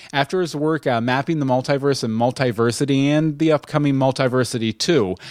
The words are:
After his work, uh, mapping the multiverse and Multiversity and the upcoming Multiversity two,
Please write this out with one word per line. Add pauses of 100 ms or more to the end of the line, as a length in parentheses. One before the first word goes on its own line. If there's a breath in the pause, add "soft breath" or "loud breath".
(120)
After
his
work,
uh,
mapping
the
multiverse
and
Multiversity
and
the
upcoming
Multiversity
two, (160 loud breath)